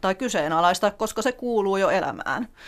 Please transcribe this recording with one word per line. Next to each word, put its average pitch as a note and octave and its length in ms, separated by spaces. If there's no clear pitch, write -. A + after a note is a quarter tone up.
tai F#3+ 140
kyseenalaistaa, F3+ 760
koska G#3+ 300
se B3 100
kuuluu G#3 460
jo G3 120
elämään. F3+ 580